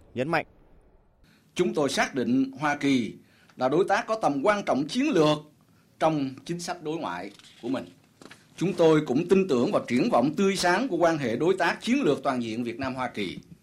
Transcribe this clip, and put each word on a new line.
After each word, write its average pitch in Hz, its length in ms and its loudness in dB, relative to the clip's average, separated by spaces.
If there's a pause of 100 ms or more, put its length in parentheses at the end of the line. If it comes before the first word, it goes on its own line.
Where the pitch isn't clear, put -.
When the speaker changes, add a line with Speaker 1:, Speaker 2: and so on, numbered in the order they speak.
(140)
Speaker 1:
nhấn 131 140 -4
mạnh. 165 180 -2 (1080)
Speaker 2:
Chúng 190 200 0
tôi 143 140 0
xác - 260 -2
định 131 360 0 (100)
Hoa 147 160 -2
Kỳ 131 380 0 (420)
là 127 120 0
đối 165 200 2
tác 220 180 0
có 220 160 -2
tầm 143 200 0
quan 208 220 2
trọng 139 240 0
chiến 262 220 -2
lược 151 280 4 (600)
trong 151 320 0 (140)
chính 175 160 -8
sách 170 220 -8
đối 151 140 -6
ngoại 95 340 -8 (320)
của 117 60 -8
mình. - 160 -4 (760)
Chúng 180 140 0
tôi 160 340 6
cũng 147 220 0
tin 190 200 4
tưởng 139 240 2
vào 139 160 0
triển 143 220 0
vọng 143 260 2
tươi 196 200 2
sáng 180 320 0
của 175 80 -4
quan 165 220 2
hệ 120 180 -2
đối 170 200 2
tác 190 260 -2
chiến 269 200 0
lược 147 200 0
toàn 127 200 -2
diện 117 220 -6
Việt 117 140 -8
Nam-Hoa 127 300 -6
Kỳ, 92 300 -8 (240)